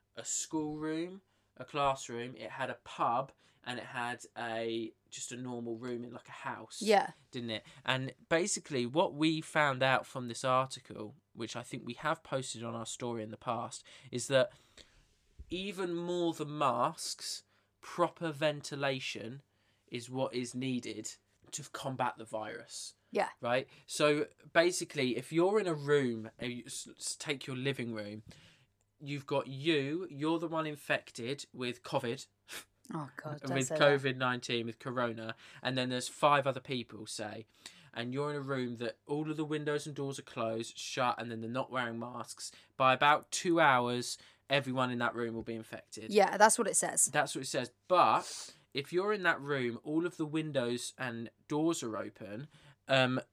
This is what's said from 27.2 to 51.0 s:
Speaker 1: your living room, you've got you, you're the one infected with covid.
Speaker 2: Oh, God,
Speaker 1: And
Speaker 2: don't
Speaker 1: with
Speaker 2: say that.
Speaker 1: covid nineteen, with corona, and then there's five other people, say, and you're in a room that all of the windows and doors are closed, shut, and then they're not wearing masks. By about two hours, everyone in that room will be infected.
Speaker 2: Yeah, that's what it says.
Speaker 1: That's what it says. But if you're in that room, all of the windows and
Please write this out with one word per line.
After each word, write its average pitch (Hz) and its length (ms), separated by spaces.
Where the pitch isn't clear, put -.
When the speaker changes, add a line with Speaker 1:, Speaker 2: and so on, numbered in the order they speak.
Speaker 1:
your 131 120
living 127 360
room, 107 300
you've 143 260
got 135 200
you, 147 640
you're 156 300
the 170 80
one 160 180
infected 139 880
with 123 300
covid. 123 420
Speaker 2:
Oh, 151 160
God, 147 120
Speaker 1:
And 147 160
Speaker 2:
don't 131 80
Speaker 1:
with 131 100
Speaker 2:
say 160 100
that. 156 40
Speaker 1:
covid 131 160
nineteen, 123 480
with 117 140
corona, 113 560
and 131 160
then 127 120
there's 123 180
five 143 400
other 127 140
people, 113 440
say, 107 400
and 120 200
you're 143 180
in 147 60
a 143 40
room 127 360
that 117 200
all 151 220
of 151 80
the 160 80
windows 147 400
and 147 100
doors 139 240
are 135 40
closed, 113 540
shut, - 440
and 120 80
then 113 120
they're 113 80
not 131 220
wearing 117 280
masks. 120 520
By 131 160
about 143 380
two 170 280
hours, 123 580
everyone 131 420
in 120 80
that 120 160
room 117 200
will 113 80
be 113 120
infected. 110 560
Speaker 2:
Yeah, 196 260
that's 214 200
what 226 100
it 170 100
says. 156 340
Speaker 1:
That's 147 240
what 139 80
it 127 40
says. 123 240
But 147 640
if 139 200
you're 196 200
in 202 100
that 165 180
room, 131 420
all 160 220
of 170 120
the 156 80
windows 139 720
and 117 320